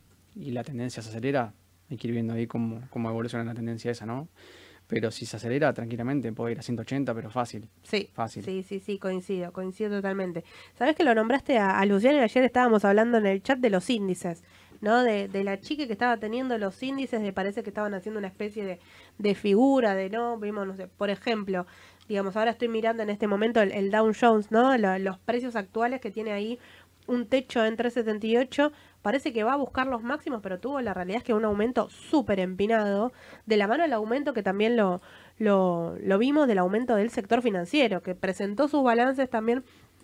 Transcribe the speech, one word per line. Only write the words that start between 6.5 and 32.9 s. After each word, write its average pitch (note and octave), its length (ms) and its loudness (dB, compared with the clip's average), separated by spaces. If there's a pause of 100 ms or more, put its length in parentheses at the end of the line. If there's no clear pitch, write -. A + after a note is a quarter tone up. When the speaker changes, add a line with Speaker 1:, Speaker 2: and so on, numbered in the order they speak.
Speaker 1:
ir A2+ 80 -4
a - 40 -12
ciento A#2 200 -6
ochenta, B2+ 320 -2
pero A2 160 -8
fácil. A#2 380 -6 (140)
Speaker 2:
Sí, G#3 300 -4
Speaker 1:
Fácil. G#2+ 320 -8
Speaker 2:
sí, F#3+ 180 -6
sí, F#3+ 160 -10
sí, G3 200 -6
coincido, F#3 540 -6
coincido F#3 380 -6
totalmente. F#3+ 540 -4 (300)
¿Sabés C#4+ 200 2
que E4+ 100 2
lo A#3+ 100 6
nombraste A3+ 440 2
a, G3+ 200 4
a G3 80 4
Luciano G#3+ 320 4
y - 20 4
ayer B3+ 240 4
estábamos A#3+ 400 4
hablando A3 340 4
en G#3 80 4
el G3 160 2
chat C4 160 0
de B3 120 4
los F#3 200 2
índices, F#3 540 -2 (360)
¿no? A3+ 220 4
De, G#3 240 2
de G3 180 -4
la G3 160 -4
chica D4 260 -6
que A3 60 -6
estaba A#3+ 240 0
teniendo A#3 420 -4
los G3 240 -6
índices, C4 400 -4
de G3 100 -4
parece G3+ 300 -4
que G3+ 80 -10
estaban G#3 240 -6
haciendo G#3+ 240 -8
una G3+ 100 -6
especie G#3 360 -8
de, F3+ 140 -8 (400)
de G3+ 160 0
figura, A3 600 4
de F#3+ 140 -4
no, A#3 280 -4
vimos, G#3 260 -6
no F#3+ 120 -8
sé, F#3 100 -12
por G3+ 240 -4
ejemplo, G3 560 -4 (420)
digamos, G3 280 -4
ahora A3+ 160 2
estoy A#3 160 -4
mirando A3+ 340 -2
en G#3 80 -2
este G#3 160 -2
momento A3 340 2
el, G3 120 4
el G3 180 -2
Dow A3 280 4
Jones, A3 340 4
¿no? B3+ 260 6
Lo, F#3+ 200 2
los F#3+ 200 -4
precios A#3+ 380 -4
actuales A#3 440 -4
que G#3+ 120 -8
tiene A3 180 -6
ahí G#3+ 280 -4 (480)
un B3 200 -2
techo C4 380 0
en A3 120 0
tres A#3 180 -2
setenta A3 320 -2
y A3+ 100 4
ocho, C#4+ 360 2 (300)
parece C4 300 -2
que A3 120 0
va B3 100 2
a - 20 0
buscar C4 300 -2
los A#3+ 160 -4
máximos, C4 400 -6
pero F#3 160 -6
tuvo, C4+ 220 -6
la G#3 140 -4
realidad F#3 240 -4
es B3 60 -6
que A#3 100 0
un A3 100 0
aumento G#3+ 460 0
súper G#3+ 500 0
empinado, G3+ 720 0 (340)